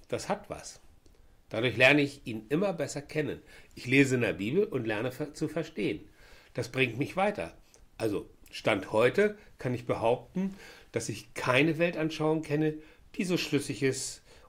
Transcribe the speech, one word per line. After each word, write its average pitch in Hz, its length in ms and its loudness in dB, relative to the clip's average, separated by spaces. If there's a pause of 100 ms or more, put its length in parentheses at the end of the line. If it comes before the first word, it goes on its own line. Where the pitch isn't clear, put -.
das - 220 -4
hat 196 200 -4
was. - 320 -14 (680)
Dadurch 113 280 -2
lerne 135 240 8
ich 139 280 -2
ihn 110 200 -8
immer 185 240 0
besser 147 300 -6
kennen. 143 400 -4 (320)
Ich - 120 -14
lese 131 280 6
in 127 60 2
der 98 140 2
Bibel 117 280 0
und 123 240 -4
lerne 110 240 -2
ver-, 147 240 -8
zu 151 140 -2
verstehen. 165 540 -4 (520)
Das 120 140 -4
bringt 123 280 0
mich 143 200 -4
weiter. 190 380 0 (420)
Also, 104 340 -2 (220)
Stand - 400 -2
heute 196 440 4 (220)
kann 123 160 -2
ich 117 100 -8
behaupten, 127 680 0 (380)
dass - 160 -4
ich - 260 -10
keine 147 440 2
Weltanschauung 160 640 0
kenne, 151 320 0 (420)
die 208 80 -2
so 175 120 0
schlüssig - 460 -2
ist - 400 -2 (260)